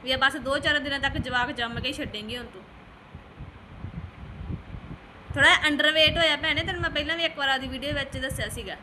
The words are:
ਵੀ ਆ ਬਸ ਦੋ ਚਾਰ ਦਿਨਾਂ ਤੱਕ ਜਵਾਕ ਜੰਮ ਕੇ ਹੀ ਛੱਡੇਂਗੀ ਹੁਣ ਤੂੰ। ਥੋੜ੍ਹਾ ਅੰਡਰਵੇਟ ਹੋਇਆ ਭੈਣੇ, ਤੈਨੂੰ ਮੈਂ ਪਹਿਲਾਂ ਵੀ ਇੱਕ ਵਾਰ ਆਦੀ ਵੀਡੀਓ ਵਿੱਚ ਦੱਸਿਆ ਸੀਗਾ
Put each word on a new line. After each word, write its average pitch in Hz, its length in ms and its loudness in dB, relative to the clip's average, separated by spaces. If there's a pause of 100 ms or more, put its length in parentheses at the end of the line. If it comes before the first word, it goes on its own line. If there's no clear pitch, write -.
ਵੀ 254 80 0
ਆ 262 40 4
ਬਸ 277 200 4
ਦੋ 269 220 0
ਚਾਰ 294 200 4
ਦਿਨਾਂ 277 200 -2
ਤੱਕ 277 200 0
ਜਵਾਕ 247 340 0
ਜੰਮ 233 280 -4
ਕੇ 247 80 -4
ਹੀ 294 40 -2
ਛੱਡੇਂਗੀ 233 460 -6
ਹੁਣ 226 80 -8
ਤੂੰ। 190 160 -16 (2750)
ਥੋੜ੍ਹਾ 302 340 6
ਅੰਡਰਵੇਟ 302 500 4
ਹੋਇਆ 311 180 4
ਭੈਣੇ, 302 260 0
ਤੈਨੂੰ 349 200 -2
ਮੈਂ 330 80 0
ਪਹਿਲਾਂ 294 260 -2
ਵੀ 339 80 0
ਇੱਕ 311 140 -2
ਵਾਰ 277 100 0
ਆਦੀ 269 200 0
ਵੀਡੀਓ 269 240 -4
ਵਿੱਚ 277 260 -4
ਦੱਸਿਆ 254 300 -4
ਸੀਗਾ 190 340 -8